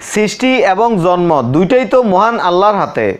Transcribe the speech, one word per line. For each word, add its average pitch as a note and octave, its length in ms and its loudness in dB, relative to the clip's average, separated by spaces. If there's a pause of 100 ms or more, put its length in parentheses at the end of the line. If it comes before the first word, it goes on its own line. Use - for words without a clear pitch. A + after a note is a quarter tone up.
সৃষ্টি B3 560 -2
এবং G#3 440 0
জন্ম E3+ 400 0
দুইটাই F3 440 0
তো B3+ 180 2
মহান G#3 360 0
আল্লাহর F#3 360 2
হাতে। A#2 440 -2